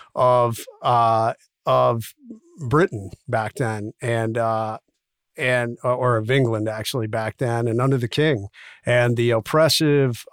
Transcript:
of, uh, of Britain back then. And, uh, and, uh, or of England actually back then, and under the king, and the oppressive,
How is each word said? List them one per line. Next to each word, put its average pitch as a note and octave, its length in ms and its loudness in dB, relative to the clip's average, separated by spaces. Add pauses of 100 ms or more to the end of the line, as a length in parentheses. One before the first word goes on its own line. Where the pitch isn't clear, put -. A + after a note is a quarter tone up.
(140)
of, B2 440 2 (240)
uh, A#2 500 2 (320)
of B2+ 480 0 (460)
Britain A#2+ 520 -2 (180)
back A2 260 -4
then. A2 380 -6 (100)
And, A2+ 340 -2
uh, A2 420 -2 (600)
and, B2 460 -2
uh, B2+ 100 0
or B2 220 2
of A2 140 -2
England A2+ 380 0
actually A2 380 -6
back A2 320 -6
then, A#2 300 -2
and A2+ 120 0
under C3+ 160 2
the A#2 120 -2
king, C#3+ 400 0 (360)
and A#2+ 320 2
the A#2+ 140 2
oppressive, C#3+ 1000 2